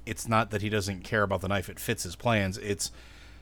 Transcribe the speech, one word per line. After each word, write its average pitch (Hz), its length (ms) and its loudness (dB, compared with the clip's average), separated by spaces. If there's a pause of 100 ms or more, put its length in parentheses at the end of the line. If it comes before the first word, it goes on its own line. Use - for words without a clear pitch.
it's - 240 -6
not 110 220 4
that 107 100 0
he 107 80 -2
doesn't 98 360 0
care 110 180 4
about 95 180 2
the 92 80 -2
knife. 98 220 0
It - 100 -12
fits - 220 -2
his 87 140 -6
plans. 104 420 2
It's, 101 320 -2 (500)